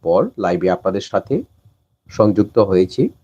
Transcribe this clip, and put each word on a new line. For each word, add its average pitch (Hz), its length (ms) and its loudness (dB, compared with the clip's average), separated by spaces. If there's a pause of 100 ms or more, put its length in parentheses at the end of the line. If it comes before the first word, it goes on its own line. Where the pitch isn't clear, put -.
পর 85 180 2 (180)
লাইভে 87 320 -2
আপনাদের 92 400 -4
সাথে 131 320 -4 (640)
সংযুক্ত 104 500 0
হয়েছি 95 440 0 (220)